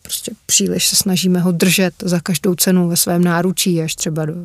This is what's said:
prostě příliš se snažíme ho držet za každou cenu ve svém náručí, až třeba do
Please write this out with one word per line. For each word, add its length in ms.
prostě 300
příliš 420
se 80
snažíme 440
ho 120
držet 500
za 180
každou 360
cenu 320
ve 100
svém 260
náručí, 580
až 140
třeba 300
do 80